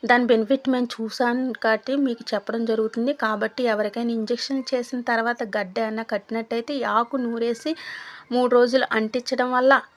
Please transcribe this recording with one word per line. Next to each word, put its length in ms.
దాని 200
బెనిఫిట్ 440
మేము 160
చూసాను 680
కాబట్టి 320
మీకు 380
చెప్పడం 320
జరుగుతుంది. 480
కాబట్టి 500
ఎవరికైనా 480
ఇంజెక్షన్ 520
చేసిన 280
తర్వాత 420
గడ్డ 360
ఏమన్నా 240
కట్టినట్టయితే 720
ఈ 100
ఆకు 340
నూరేసి 560
మూడు 240
రోజులు 360
అంటించడం 600
వల్ల 300